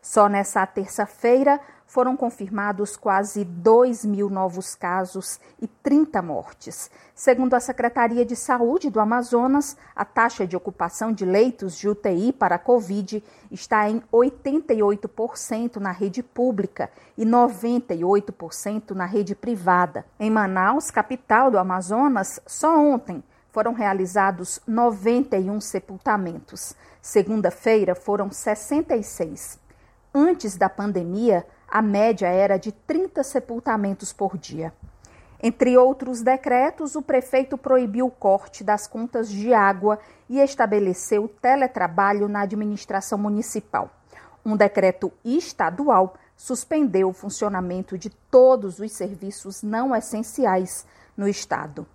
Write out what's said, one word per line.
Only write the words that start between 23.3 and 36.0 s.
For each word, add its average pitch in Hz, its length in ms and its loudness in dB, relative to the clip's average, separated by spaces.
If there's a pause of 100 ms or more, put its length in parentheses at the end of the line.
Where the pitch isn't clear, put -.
foram 220 220 0
realizados 196 920 0
noventa 233 680 2
e 190 120 0
um 208 120 -4
sepultamentos. 190 1120 -6 (260)
Segunda-feira 202 960 2
foram 202 340 -4
sessenta 269 680 -2
e 214 80 -4
seis. - 600 -10 (500)
Antes 285 440 0
da 190 120 0
pandemia, 190 760 -2 (220)
a 214 140 0
média 208 460 2
era 190 300 2
de 214 140 -6
trinta 330 500 -4
sepultamentos 208 920 -4
por 196 240 -4
dia. 160 360 -10 (680)
Entre 247 360 4
outros 254 440 4